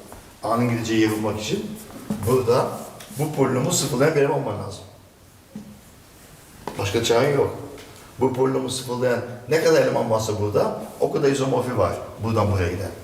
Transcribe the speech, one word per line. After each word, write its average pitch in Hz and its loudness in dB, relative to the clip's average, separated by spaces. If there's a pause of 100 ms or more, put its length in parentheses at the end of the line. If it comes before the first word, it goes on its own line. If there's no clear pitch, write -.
(440)
A'nın 117 2
gideceği 110 2
yeri 107 4
bulmak 107 -2
için - -4 (500)
burada 123 4 (520)
bu 151 -2
polinomu 131 2
sıfırlayan 147 2
bir 143 4
eleman 139 2
olman 110 -4
lazım. 98 -10 (1900)
Başka 104 -2
çare 120 4
yok. 131 2 (600)
Bu 127 2
polinomu 131 0
sıfırlayan 123 -2 (280)
ne 160 2
kadar 160 6
eleman 113 2
varsa 110 0
burada 104 0 (180)
o - 2
kadar 139 2
izomorfi 127 0
var. 87 2 (280)
Buradan 107 2
buraya 87 2
giden. 95 -6 (120)